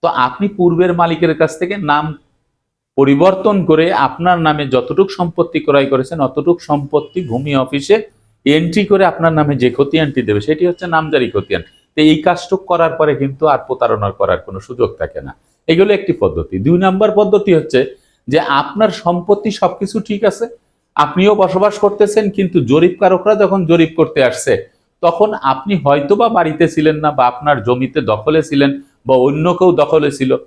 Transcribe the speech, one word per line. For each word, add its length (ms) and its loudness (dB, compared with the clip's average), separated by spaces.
তো 40 2
আপনি 200 -4
পূর্বের 440 2
মালিকের 400 0
কাছ 200 0
থেকে 140 -4
নাম 140 0
পরিবর্তন 580 2
করে 180 4
আপনার 400 0
নামে 180 0
যতটুক 340 0
সম্পত্তি 480 -2
ক্রয় 260 2
করেছেন, 260 -4
অতটুক 300 -2
সম্পত্তি 520 -2
ভূমি 220 -4
অফিসে 320 0
এন্ট্রি 440 2
করে 220 4
আপনার 260 0
নামে 240 0
যে 140 4
খতিয়ানটি 520 0
দেবে, 180 0
সেটি 220 0
হচ্ছে 160 -6
নামজারি 400 0
খতিয়ান। 280 -4
তো 20 -4
এই 60 4
কাজটুক 340 -2
করার 280 0
পরে 140 2
কিন্তু 300 -6
আর 140 0
প্রতারণা 440 -4
করার 260 0
কোনো 200 -12
সুযোগ 240 -4
থাকে 260 -8
না। 60 -16
এগুলো 260 2
একটি 140 -4
পদ্ধতি। 320 -4
দুই 200 2
নাম্বার 320 2
পদ্ধতি 400 2
হচ্ছে 220 0
যে 100 0
আপনার 300 0
সম্পত্তি 480 -2
সবকিছু 360 -4
ঠিক 120 -4
আছে, 140 -6
আপনিও 280 2
বসবাস 320 2
করতেছেন, 400 2
কিন্তু 220 0
জরিপকারকরা 720 2
যখন 180 0
জরিপ 280 4
করতে 300 0
আসছে, 240 -2
তখন 260 2
আপনি 220 -4
হয়তোবা 420 2
বাড়িতে 280 0
ছিলেন 300 2
না, 140 2
বা 140 4
আপনার 240 0
জমিতে 340 -2
দখলে 380 0
ছিলেন, 200 2
বা 60 4
অন্য 200 0
কেউ 120 4
দখলে 360 2
ছিল 120 -2